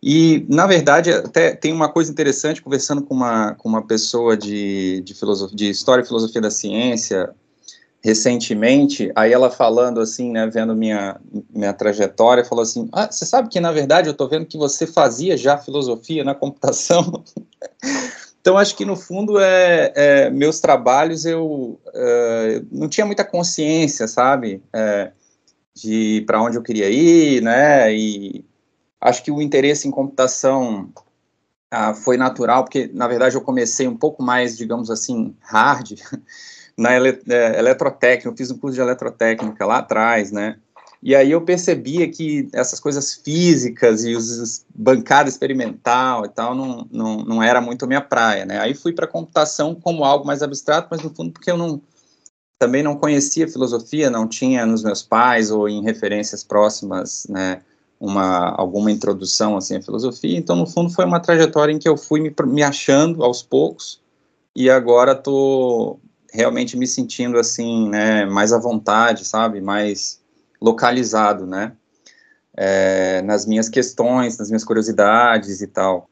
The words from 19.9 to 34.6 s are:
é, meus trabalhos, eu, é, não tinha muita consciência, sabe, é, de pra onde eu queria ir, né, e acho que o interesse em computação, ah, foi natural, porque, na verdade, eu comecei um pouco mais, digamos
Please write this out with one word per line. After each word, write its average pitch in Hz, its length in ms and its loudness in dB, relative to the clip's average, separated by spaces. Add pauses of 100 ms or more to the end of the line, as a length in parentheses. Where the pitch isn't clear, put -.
é, 143 360 6
meus 147 280 0
trabalhos, 143 680 2
eu, 156 540 -4 (160)
é, 117 680 0 (120)
não 147 160 -6
tinha 208 180 0
muita 202 180 -2
consciência, 156 840 -2
sabe, 123 520 0 (120)
é, 104 400 -2 (600)
de 110 540 -2
pra 107 160 0
onde 117 140 -2
eu 117 60 -6
queria 107 280 -2
ir, 151 500 6
né, 120 540 4
e 104 500 -6 (560)
acho - 220 0
que - 80 -8
o 147 100 -4
interesse 147 460 0
em 139 60 -4
computação, 131 1000 -2 (800)
ah, 107 240 -2
foi 123 220 0
natural, 127 480 0
porque, 127 280 -6
na 123 140 -4
verdade, 123 300 0
eu 131 60 -4
comecei 127 440 -2
um 120 100 -6
pouco 151 280 -4
mais, 123 340 -2
digamos 117 320 -6